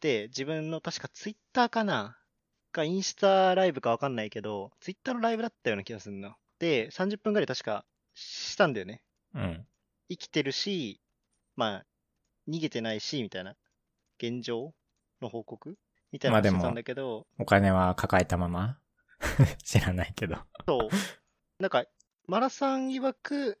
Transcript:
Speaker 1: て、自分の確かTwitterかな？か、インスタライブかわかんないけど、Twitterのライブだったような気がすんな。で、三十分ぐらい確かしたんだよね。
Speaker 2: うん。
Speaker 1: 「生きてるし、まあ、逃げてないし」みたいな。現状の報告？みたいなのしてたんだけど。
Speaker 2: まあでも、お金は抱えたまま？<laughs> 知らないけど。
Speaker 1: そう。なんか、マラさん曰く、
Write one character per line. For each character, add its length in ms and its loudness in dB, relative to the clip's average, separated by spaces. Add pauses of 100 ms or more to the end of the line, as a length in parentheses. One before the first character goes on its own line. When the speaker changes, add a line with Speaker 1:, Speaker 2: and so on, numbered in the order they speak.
Speaker 1:
て、 280 2
自 160 -6
分 260 -4
の 100 -6
確 200 -8
か 80 -10
Twitter 640 -2
か 140 0
な？ 340 -2 (540)
か、 120 -2
イ 140 0
ン 40 -2
ス 120 -4
タ 400 6
ラ 100 6
イ 80 4
ブ 80 -6
か 100 2
わ 80 2
か 100 -2
ん 60 -2
な 100 -2
い 60 -8
け 120 -8
ど、 380 -6
Twitter 340 -8
の 60 -4
ラ 120 2
イ 40 0
ブ 60 -4
だ 60 -4
っ 40 -8 (100)
た 80 0
よ 40 2
う 40 -2
な 60 -8
気 100 -12
が 60 -12
す 100 -14
ん 100 -10
な。 160 -14 (220)
で、 320 0
三 180 -2
十 80 -2
分 160 -2
ぐ 80 2
ら 40 2
い 20 0
確 160 -4
か 240 -6 (280)
し 420 -10
た 120 6
ん 60 -2
だ 60 -4
よ 60 -8
ね。 160 -16 (320)
Speaker 2:
う 60 -6
ん。 260 -4 (440)
Speaker 1:
「生 80 -8
き 100 -14
て 140 0
る 100 -4
し、 480 -4 (560)
ま 200 0
あ、 100 -16 (600)
逃 140 -4
げ 80 -2
て 140 -4
な 100 -4
い 80 -6
し」 240 -6
み 60 -8
た 100 -10
い 40 -10
な。 120 -16 (600)
現 240 -6
状 320 -6 (480)
の 80 -8
報 140 -10
告？ 340 -16 (340)
み 60 -10
た 100 2
い 20 6
な 100 8
の 40 6
し 100 4
て 60 2
た 100 0
ん 40 -4
だ 80 -8
け 120 -6
ど。 80 -6
Speaker 2:
ま 60 -4
あ 60 -4
で 40 -6
も、 80 -16 (120)
お 80 -4
金 240 6
は 240 4
抱 260 4
え 60 4
た 100 0
ま 120 0
ま？ 300 -2 (400)
<laughs> 460 4
知 160 2
ら 120 2
な 140 -2
い 80 -10
け 120 -2
ど。 100 -4 (300)
Speaker 1:
そ 200 2
う。 20 -8 (720)
な 80 0
ん 40 -4
か、 140 4 (420)
マ 140 0
ラ 100 2
さ 260 -2
ん 120 -2
曰 260 -2
く、 460 -4